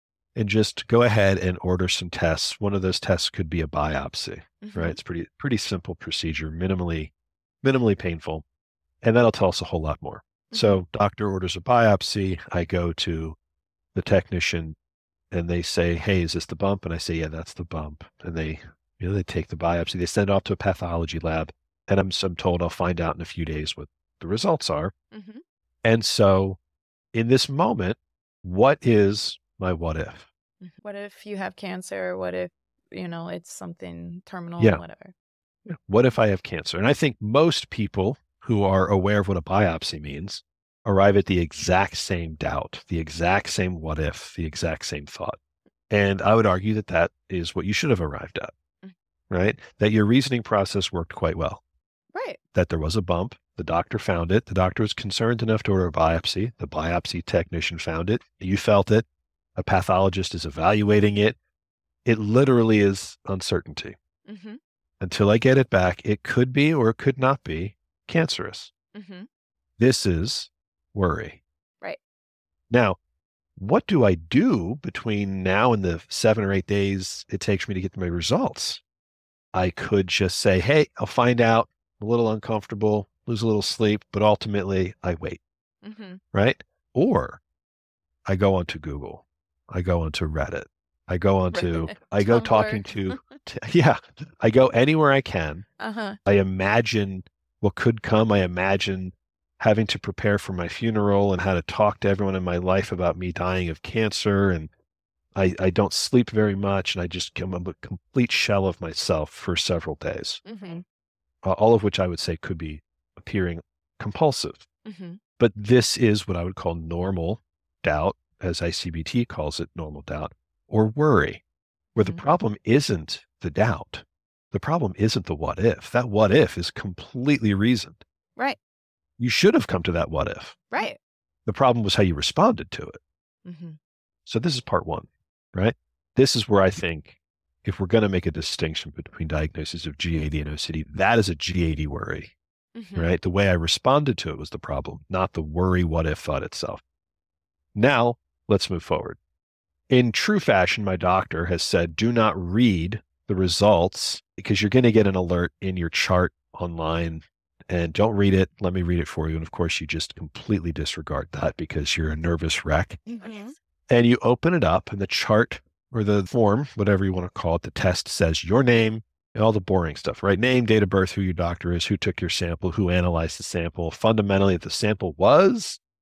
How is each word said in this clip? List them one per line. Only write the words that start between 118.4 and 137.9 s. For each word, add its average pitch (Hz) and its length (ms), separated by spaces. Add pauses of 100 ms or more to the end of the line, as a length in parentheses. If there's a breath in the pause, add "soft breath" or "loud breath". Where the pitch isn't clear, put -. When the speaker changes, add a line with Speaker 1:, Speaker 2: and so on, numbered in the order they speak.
Speaker 1:
as 87 220
I 85 80
C - 200
B 82 140
T 120 200
calls - 360
it, - 140
normal 76 280
doubt, 78 300 (340)
or 110 220
worry, 117 560 (500)
where 107 100
the 95 80
Speaker 2:
Mm-hmm. 85 80
Speaker 1:
problem 135 440
isn't 110 600 (160)
the 85 100
doubt. 104 540 (480)
The 101 80
problem 147 360
isn't 104 300
the 80 80
what 76 240
if. - 320
That 123 180
what 104 240
if 139 240
is - 140
completely 113 840
reasoned. 110 500 (320)
Speaker 2:
Right. 262 220 (600)
Speaker 1:
You 120 100
should 202 260
have 285 120
come 90 160
to 90 100
that 85 180
what 76 180
if. - 280 (140)
Speaker 2:
Right. 285 280 (480)
Speaker 1:
The 107 60
problem 120 320
was 98 120
how 107 60
you 87 120
responded 180 580
to - 100
it. - 180 (460)
Speaker 2:
Mm-hmm. 170 240 (540)
Speaker 1:
So - 140
this 147 160
is 123 60
part 82 260
one, 80 220 (460)
right? 95 200 (420)
This 131 200
is 110 120
where 98 140
I 95 80
think - 460 (480)
if 101 160
we're 95 60
gonna 107 220